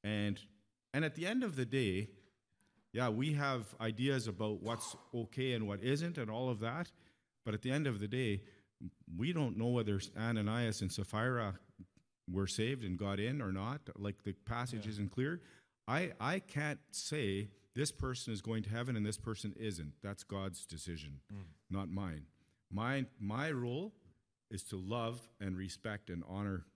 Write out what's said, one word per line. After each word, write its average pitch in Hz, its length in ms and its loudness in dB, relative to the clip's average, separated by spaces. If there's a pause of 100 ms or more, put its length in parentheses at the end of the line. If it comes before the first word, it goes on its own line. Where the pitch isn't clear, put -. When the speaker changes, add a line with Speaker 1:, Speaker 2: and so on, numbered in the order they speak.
Speaker 1:
And, 104 360 2 (540)
and 147 100 2
at 156 120 0
the 165 100 -2
end 247 180 2
of 190 120 0
the 127 100 2
day, 107 440 2 (840)
yeah, 120 160 2
we 131 240 2
have 135 480 0
ideas 117 460 2
about 107 340 0
what's 113 340 -2 (180)
okay 127 400 0
and 110 140 2
what 101 160 -2
isn't 156 340 2
and 117 140 -2
all 123 180 0
of 113 120 0
that. 135 300 -2 (520)
But 110 100 0
at 107 100 0
the 131 80 2
end 147 160 4
of 110 120 2
the 104 80 0
day, 107 360 2 (760)
we 143 160 2
don't 139 240 2
know 113 100 4
whether 107 320 4 (180)
Ananias 110 640 2
and 92 100 2
Sapphira 110 680 0 (720)
were 95 160 4
saved 120 360 0
and 90 140 0
got 98 220 2
in 127 220 0
or 98 100 0
not. 107 300 -2 (160)
Like, 101 260 -4
the 101 100 -2
passage 120 520 -4
Speaker 2:
Yeah. 110 60 -2
Speaker 1:
isn't 104 200 0
clear. 156 300 0 (460)
I, 151 320 2
I 156 200 2
can't 147 400 -2 (120)
say 104 580 0 (260)
this - 160 2
person 127 420 -2
is 98 80 -2
going 113 220 0
to 98 60 -4
heaven 123 260 0
and 104 100 2
this 107 120 0
person 110 420 -4
isn't. 85 420 -4
That's 101 220 -6
God's 95 420 -4
decision, 76 540 -8 (120)
Speaker 2:
Mm. 101 120 -8 (260)
Speaker 1:
not 95 200 -2
mine. 85 360 -4 (460)
My, 127 340 0 (140)
my 113 320 0
role 131 420 -2 (560)
is 107 140 -6
to - 140 -6
love 117 520 -2 (120)
and 95 160 0
respect 98 520 -6
and 87 180 -4
honor 95 380 0 (100)